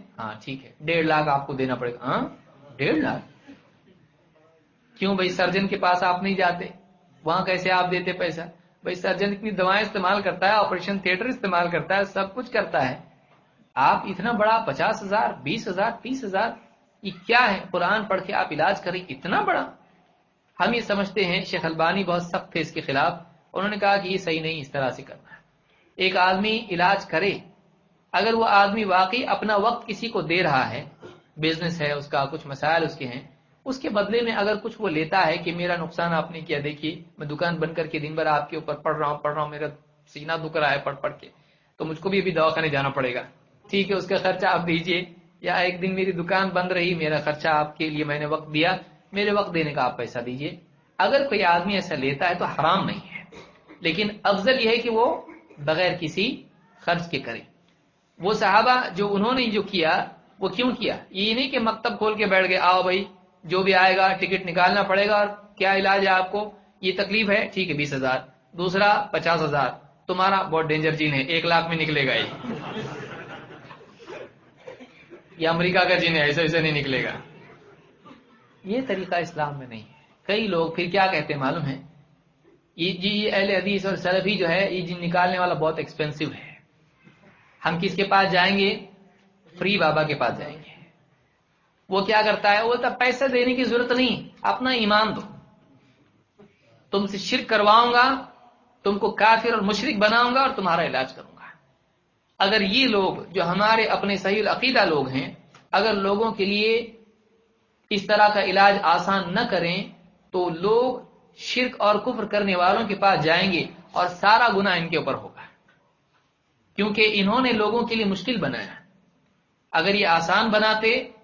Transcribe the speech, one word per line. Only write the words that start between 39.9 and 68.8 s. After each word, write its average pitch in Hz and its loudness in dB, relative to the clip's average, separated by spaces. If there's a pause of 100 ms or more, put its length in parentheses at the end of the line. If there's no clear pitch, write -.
سینہ 151 -10 (120)
دکھ 156 -6
رہا 147 2
ہے 139 0
پڑھ 139 -4
پڑھ - -6
کے، - -20 (480)
تو 156 -6
مجھ 160 -8
کو 196 -4
بھی 196 2
ابھی 185 0
دواخانے 160 2
جانا 139 0
پڑے 131 -2
گا، 120 -4 (480)
ٹھیک 196 0
ہے، 196 2
اس 180 -4
کا 196 0
خرچہ 185 0
آپ 170 2
دیجیے، 170 0 (380)
یا 175 -2
ایک 180 0
دن 190 -2
میری 190 0
دکان 185 0
بند 180 -2
رہی، 180 0
میرا 156 0
خرچہ 147 -2
آپ 151 0
کے 156 -2
لیے 151 -4
میں 147 -2
نے 151 -4
وقت 151 -6
دیا، 170 2 (340)
میرے 208 -2
وقت 196 0
دینے 160 -2
کا 143 0
آپ 123 -4
پیسہ 120 -6
دیجیے۔" 127 -8 (460)
اگر 277 2
کوئی 202 0
آدمی 175 2
ایسا 185 -4
لیتا 139 -2
ہے 180 0
تو 185 -2
حرام 160 0
نہیں - -8
ہے، - -14 (560)
لیکن 170 -2 (160)
افضل 214 2
یہ 220 4
ہے 226 2
کہ 240 -2
وہ 233 2 (360)
بغیر 160 0
کسی 190 -4 (360)
خرچ 170 -2
کے 139 -4
کرے۔ 117 -10 (800)
وہ 185 0
صحابہ 220 4
جو 202 -2
انہوں 208 2
نے 262 0
جو 208 0
کیا، 170 0 (340)
وہ 185 -2
کیوں 240 0
کیا؟ 143 -4 (120)
یہ 208 -2
نہیں 269 -2
کہ 269 -2
مکتب 220 -2
کھول 214 0
کے 208 -2
بیٹھ 185 4
گئے، 185 2
"آؤ 180 4
بھائی، 185 0 (380)
جو 180 0
بھی 190 4
آئے 185 6
گا 190 4
ٹکٹ 185 -2
نکالنا 185 4
پڑے 196 2
گا، 208 2
اور 208 2 (280)
کیا 196 2
علاج 196 4
ہے 190 4
آپ 185 2
کو، 208 -6 (300)
یہ 185 0
تکلیف 202 0
ہے، 208 2
ٹھیک 185 -2
ہے، 156 -2
بیس 143 -2
ہزار، 131 0 (340)
دوسرا 196 2